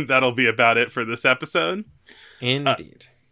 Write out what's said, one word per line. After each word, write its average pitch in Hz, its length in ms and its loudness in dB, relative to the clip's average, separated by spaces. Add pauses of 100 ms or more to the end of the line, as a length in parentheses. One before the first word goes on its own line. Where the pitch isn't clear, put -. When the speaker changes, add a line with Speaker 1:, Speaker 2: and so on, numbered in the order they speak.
Speaker 1:
that'll 131 240 2
be 120 160 0
about 113 300 4
it 117 140 0
for 123 120 -6
this 113 220 -6
episode. 165 580 -2 (560)
Speaker 2:
Indeed. 127 720 -4
Speaker 1:
Uh, - 20 -20 (200)